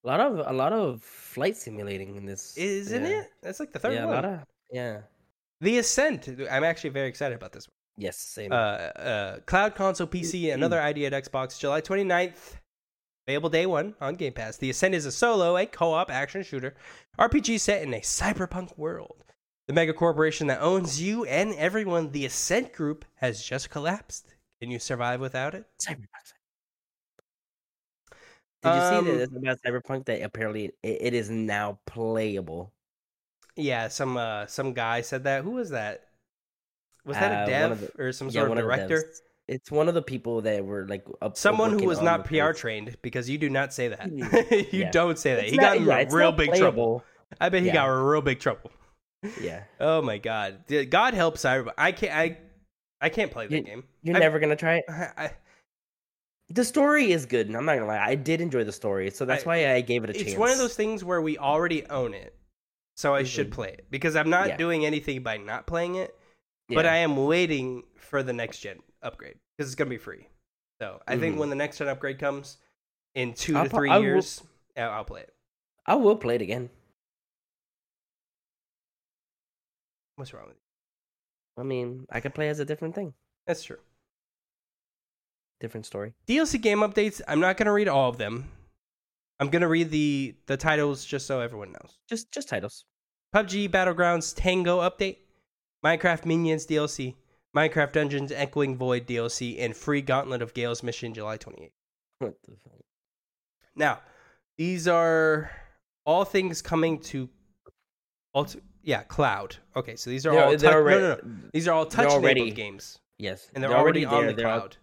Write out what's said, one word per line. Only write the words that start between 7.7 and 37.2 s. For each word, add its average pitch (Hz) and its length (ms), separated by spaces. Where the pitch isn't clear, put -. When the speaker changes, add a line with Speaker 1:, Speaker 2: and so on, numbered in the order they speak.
Speaker 1:
Yes, 95 180
same. - 340
Speaker 2:
Uh, 127 60
uh, 104 920
Cloud 202 280
Console, 185 320
P 175 180
C, 170 200
Speaker 1:
Mm-hmm. 147 100
Speaker 2:
another 165 260
I 147 140
D 143 120
at 135 60
Xbox, 135 460
July 151 240
twenty-ninth. 180 760
Available 147 220
day 165 160
one 185 340
on 143 160
Game 143 160
Pass. 110 240
The 131 140
Ascent 190 240
is 151 120
a 131 60
solo 185 440
and 196 140
co-op 165 400
action 139 320
shooter 131 320
R 226 100
P 285 120
G 226 180
set 202 240
in 131 120
a 104 60
cyberpunk 185 760
world. 160 480
The 139 60
mega 160 180
corporation 156 560
that 131 120
owns 165 400
you 214 260
and 180 280
everyone, 170 560
the 143 160
Ascent 226 460
Group, 151 320
has 117 280
just - 260
collapsed. - 640
Can 120 120
you 117 80
survive 123 400
without 131 340
it? 202 120
Speaker 1:
Cyberpunk. - 520
Did 165 120
you 175 60
see 180 160
Speaker 2:
Um, 175 100
Speaker 1:
that 127 140
it's 127 160
about 131 260
Cyberpunk 127 440
that 113 160
apparently 107 440
it, 107 180
it 120 140
is 110 160
now 104 560
playable? 104 840
Speaker 2:
Yeah, 123 320
some, 131 280
uh, 110 300
some 135 260
guy 117 280
said 127 240
that. 135 200
Who 202 80
was 240 180
that? 107 380
Was 139 120
that 196 160